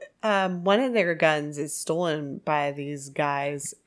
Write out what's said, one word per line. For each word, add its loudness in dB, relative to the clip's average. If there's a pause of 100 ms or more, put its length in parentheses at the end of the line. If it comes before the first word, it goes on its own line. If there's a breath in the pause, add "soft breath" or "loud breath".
(240)
um, 0
one 6
of 0
their 4
guns 2
is -4
stolen -2
by 2
these -8
guys, -2 (140)